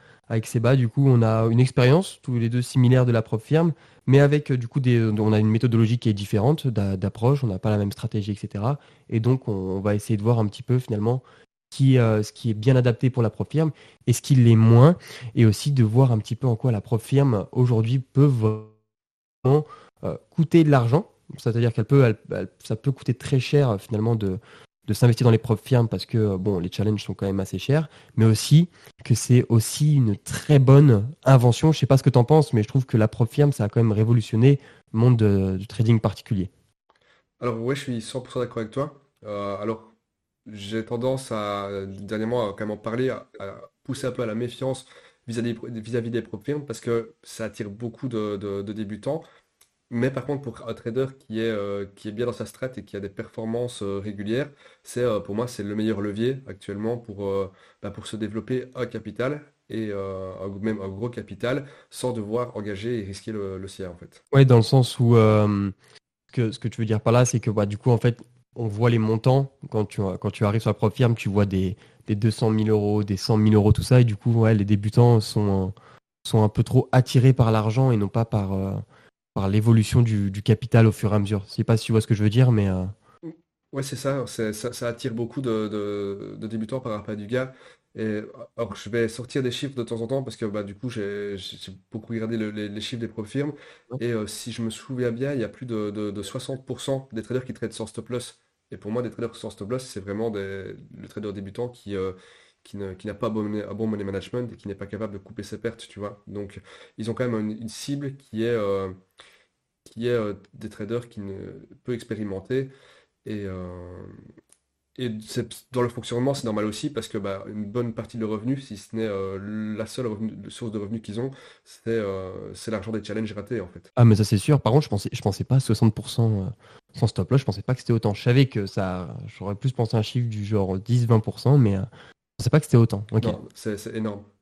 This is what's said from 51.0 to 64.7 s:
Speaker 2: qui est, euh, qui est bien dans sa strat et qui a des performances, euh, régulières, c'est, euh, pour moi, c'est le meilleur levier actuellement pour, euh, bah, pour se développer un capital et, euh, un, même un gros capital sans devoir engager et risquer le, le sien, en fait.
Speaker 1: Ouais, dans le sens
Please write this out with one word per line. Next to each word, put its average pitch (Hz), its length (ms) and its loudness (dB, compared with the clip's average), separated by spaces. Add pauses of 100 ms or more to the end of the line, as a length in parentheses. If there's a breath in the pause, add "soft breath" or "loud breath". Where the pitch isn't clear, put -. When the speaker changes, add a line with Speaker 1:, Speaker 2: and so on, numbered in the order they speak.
Speaker 2:
qui 110 220 -8
est, 113 100 -2
euh, 101 360 -6 (100)
qui - 140 -12
est - 20 -12
bien 113 140 -4
dans 117 80 -4
sa 113 120 -10
strat 131 300 -12
et 101 80 -14
qui - 140 -14
a - 20 -8
des 98 80 -10
performances, 117 760 -8
euh, 98 160 -4
régulières, 107 500 -6 (340 soft breath)
c'est, 123 200 -6
euh, 107 180 0
pour 101 120 -10
moi, 120 140 -4
c'est 104 160 -10
le 104 120 -6
meilleur 107 260 -2
levier 113 440 -4
actuellement 104 520 -8
pour, 101 280 -12
euh, 98 260 -4 (300 soft breath)
bah, 104 80 -10
pour 101 160 -14
se 110 120 -12
développer 110 480 -6 (100)
un 123 100 -6
capital 120 580 -8 (260)
et, 110 220 -6
euh, 95 420 -8 (100)
un, 98 60 -8 (100)
même 107 220 -4
un 98 80 -8
gros 107 200 -8
capital 120 580 -8 (220 loud breath)
sans 127 220 -6
devoir 113 460 -6
engager 107 420 -6
et 101 60 -8
risquer 98 260 -12
le, 95 260 -8
le 95 120 -12
sien, 92 200 -12
en 87 60 -16
fait. - 380 -20
Speaker 1:
Ouais, 135 100 10
dans 127 140 8
le 113 40 8
sens 131 380 2